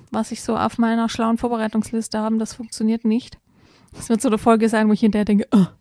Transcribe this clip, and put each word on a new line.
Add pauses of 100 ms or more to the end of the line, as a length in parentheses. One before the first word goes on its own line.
(100)
was
ich
so
auf
meiner
schlauen
Vorbereitungsliste
habe.
Das
funktioniert
nicht. (540)
Das
wird
so
eine
Folge
sein,
wo
ich
hinterher
denke,
„Oh, (140)